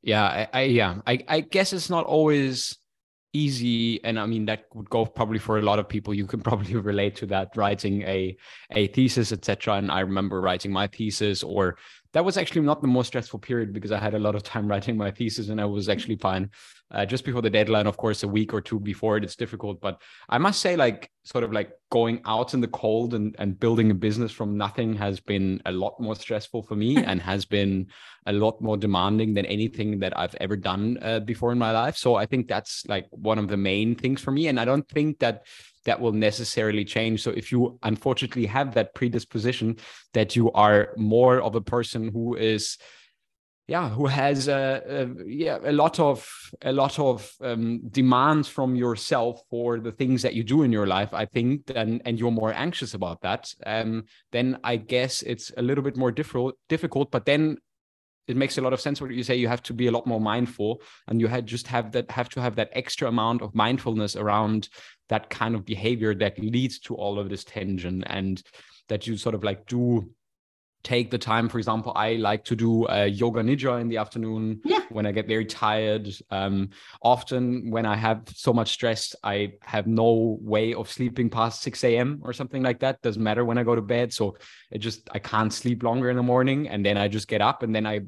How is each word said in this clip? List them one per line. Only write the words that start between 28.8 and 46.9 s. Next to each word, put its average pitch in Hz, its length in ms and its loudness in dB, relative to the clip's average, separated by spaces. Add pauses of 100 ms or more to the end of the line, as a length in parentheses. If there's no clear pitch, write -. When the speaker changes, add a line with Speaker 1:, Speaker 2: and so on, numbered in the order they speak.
Speaker 1:
than 101 120 0
anything 104 540 -2
that 95 180 -2
I've 87 220 -4
ever 98 160 -2
done, 98 440 -2
uh, 110 200 -2
before 113 320 -2
in 123 60 0
my 113 120 2
life. 117 260 0
So 120 200 4
I 104 100 2
think - 220 -2
that's, - 400 -4
like, 95 220 -2
one 107 280 0
of 104 80 0
the 104 100 -2
main 101 380 2
things 131 260 -2
for 135 120 -4
me. 156 160 2
And 127 100 2
I 113 60 0
don't 139 240 2
think 151 320 -2
that 117 260 -2 (380)
that - 160 0
will 117 120 2
necessarily 107 720 2
change. 113 380 0
So 120 80 -2
if - 220 -6
you 123 320 2
unfortunately 120 600 0
have 127 280 -2
that 110 200 2
predisposition 117 840 -2 (360)
that 110 220 2
you 117 180 6
are 104 440 6
more 120 440 6
of 110 140 -2
a 113 60 2
person 113 520 -4
who 117 220 -4
is, 110 420 0 (880)
yeah, 160 220 -2
who 127 180 0
has 135 420 0
a, 135 360 0
a, 127 400 -6
yeah, 139 380 -4
a 151 100 0
lot 151 260 2
of, 143 300 2 (340)
a 131 100 -2
lot 135 260 0